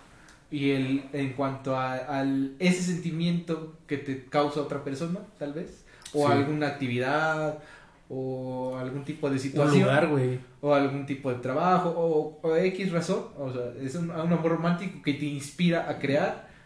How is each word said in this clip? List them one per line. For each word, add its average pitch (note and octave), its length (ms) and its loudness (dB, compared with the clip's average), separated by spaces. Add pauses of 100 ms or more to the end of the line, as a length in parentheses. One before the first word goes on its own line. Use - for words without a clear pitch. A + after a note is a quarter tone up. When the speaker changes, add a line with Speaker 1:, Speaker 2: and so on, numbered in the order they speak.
(500)
Speaker 1:
y C#3 200 0
el, C3+ 420 0
en C#3 220 -2
cuanto C3+ 420 -2
a, C3 200 0
al, C3+ 640 0
ese F3+ 240 4
sentimiento E3 960 -2 (100)
que C#3+ 120 -4
te C3+ 260 -8
causa D3 380 0
otra C#3 200 -6
persona, E3 380 -6 (180)
tal C#3+ 140 -8
vez, - 320 -12 (300)
o D3 120 4
Speaker 2:
Sí. C#3+ 60 6
Speaker 1:
alguna D3 360 2
actividad, D3+ 920 0 (500)
o C3 680 -6
algún C3 260 -6
tipo D3+ 240 -4
de C#3 60 0
Speaker 2:
Un C3 40 0
Speaker 1:
situación, C#3+ 440 4
Speaker 2:
lugar, C#3+ 260 4
güey. B2+ 320 2 (220)
Speaker 1:
o C#3+ 120 4
algún C#3 320 2
tipo C#3 240 -4
de A#2+ 100 -2
trabajo, E3+ 500 2
o, E3 520 0
o D#3+ 140 2
X F#3 340 2
razón. F3+ 360 0 (100)
O C3+ 160 -6
sea, A#2+ 280 -4
es C3+ 160 -6
un, E3+ 140 -4
un E3+ 220 0
amor E3 200 2
romántico F3 500 0
que D3 120 2
te D3+ 120 -4
inspira D#3+ 640 0
a - 80 -4
crear, D3 500 0 (180)